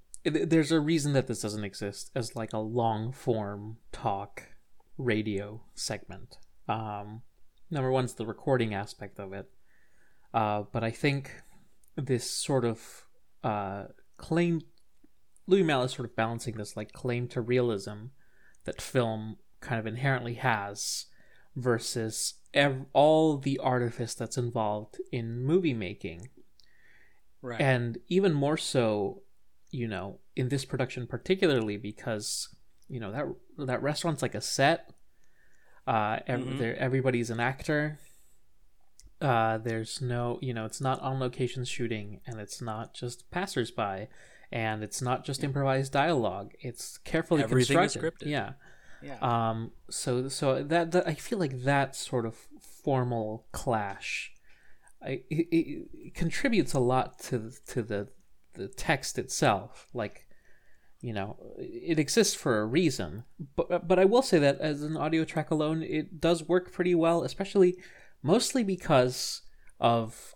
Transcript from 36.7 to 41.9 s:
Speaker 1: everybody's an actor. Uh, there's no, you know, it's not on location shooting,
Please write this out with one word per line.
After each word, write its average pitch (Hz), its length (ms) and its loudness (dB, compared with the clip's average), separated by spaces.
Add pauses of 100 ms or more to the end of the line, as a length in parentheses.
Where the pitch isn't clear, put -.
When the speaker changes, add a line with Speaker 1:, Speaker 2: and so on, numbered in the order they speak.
Speaker 1:
everybody's 127 540 0
an 113 100 -2
actor. 147 580 0 (1200)
Uh, 113 380 4
there's 113 420 -4
no, 120 400 -2
you 127 140 -4
know, 110 100 -4
it's - 160 -10
not 131 200 0
on 135 180 -4
location 127 460 -2
shooting, 110 600 -4